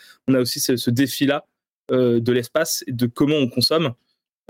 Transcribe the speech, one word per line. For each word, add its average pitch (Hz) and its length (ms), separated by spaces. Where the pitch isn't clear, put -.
on 135 80
a 127 40
aussi 127 200
ce, 131 180
ce 127 140
défi-là, 139 560
euh, 123 280
de 117 120
l'espace 127 540
et - 60
de 123 160
comment 147 300
on 135 100
consomme, 131 460